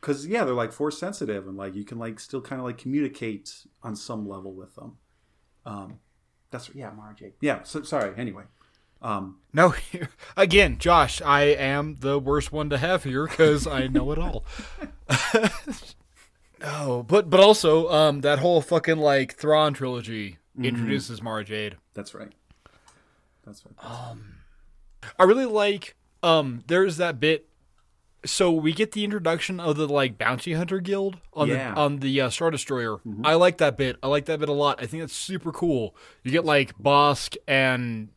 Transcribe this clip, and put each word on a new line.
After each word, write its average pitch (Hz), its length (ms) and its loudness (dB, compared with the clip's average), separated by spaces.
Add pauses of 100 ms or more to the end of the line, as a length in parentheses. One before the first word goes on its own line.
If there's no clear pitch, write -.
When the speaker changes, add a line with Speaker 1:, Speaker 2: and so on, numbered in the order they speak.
Speaker 1:
'Cause, 143 260 -6
yeah, 214 180 -2
they're, 127 100 0
like, 117 180 -4
force 147 260 -6
sensitive 113 480 -8
and, 95 100 -14
like, 98 180 -10
you 104 100 -10
can, 117 140 -14
like, 113 200 -10
still - 220 -10
kinda, 131 240 -12
like, 120 140 -8
communicate 127 880 -6 (160)
on 113 120 -10
some 107 320 -10
level 95 280 -14
with 95 220 -20
them. 117 200 -20 (720)
Um, 101 320 -14 (520)
that's, 120 240 -16
yeah, 123 160 -14
Mara 107 240 -20
Jade. 101 280 -20
Yeah, 147 220 -2
so, 151 180 -12
sorry, 104 340 -4
anyway. 104 280 -10 (580)
Um, 98 380 -8 (120)
Speaker 2:
No, 160 220 4 (300)
<laughs> - 340 -16
again, 190 400 4
Josh, 170 420 4
I 143 220 4
am 143 580 0
the 139 180 0
worst 139 320 -2
one 151 200 -4
to 143 80 0
have 170 260 0
here 139 220 -4
'cause 151 400 4
I 135 200 -2
know 135 260 0
it 156 60 -2
all. - 260 -4 (640)
<laughs> - 280 -2 (1300)
No, 143 420 -4
but, 165 280 2
but 185 100 8
also, 170 500 8
um, 151 300 4
that 143 180 4
whole 170 220 4
fucking, 160 380 2
like, 139 360 2
Thrawn 151 400 4
trilogy 113 640 -8 (200)
Speaker 1:
Mm-hmm. 127 80 -6
Speaker 2:
introduces 117 580 -4
Mara 110 220 -6
Jade. 104 320 -8 (180)
Speaker 1:
That's - 180 -14
right. 104 200 -18 (1120)
That's 104 180 -20
right. - 120 -20
That's 120 180 -18
right. 120 160 -14
Speaker 2:
Um, 110 240 -18 (840)
I 185 40 8
really 240 240 6
like, 208 480 -2 (300)
um, 143 420 2
there's 180 300 2
that 165 240 -2
bit. 156 260 2 (800)
So 180 240 2
we 160 220 2
get 214 200 -2
the 208 120 -4
introduction 175 560 -4
of 160 160 -2
the, 151 120 -2
like, 135 300 0
bounty 123 360 -2
hunter 175 260 -4
guild 196 380 -4 (140)
on 147 160 0
Speaker 1:
Yeah. 131 240 -4
Speaker 2:
the, 151 80 -2
on 143 200 0
the, 135 200 0
uh, 127 100 0
Star 165 200 -2
Destroyer. 123 480 -4
Speaker 1:
Mm-hmm. 110 260 -10
Speaker 2:
I 151 100 4
like 175 240 4
that 143 200 2
bit. 127 240 -2
I 135 60 -4
like 147 180 0
that 160 140 -4
bit 147 80 -2
a 147 40 0
lot. 143 300 0
I 123 40 -8
think 160 180 -10
that's 147 100 -14
super 175 380 -8
cool. 147 420 -2 (300)
You 127 80 -4
get, 165 120 2
like, 147 320 2
Bosk 143 600 2 (100)
and 123 720 0